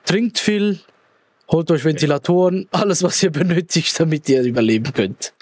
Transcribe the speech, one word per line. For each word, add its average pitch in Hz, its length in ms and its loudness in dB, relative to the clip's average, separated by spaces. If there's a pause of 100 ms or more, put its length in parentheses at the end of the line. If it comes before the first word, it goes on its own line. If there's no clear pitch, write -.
trinkt 214 320 -2
viel, 208 420 0 (680)
holt 165 200 0
euch 143 140 0
Ventilatoren, 170 880 0
alles, 185 320 0
was - 200 0
ihr 185 80 2
benötigt, 165 720 -2
damit 156 280 -2
ihr 131 140 4
überleben 117 500 0
könnt. - 500 -4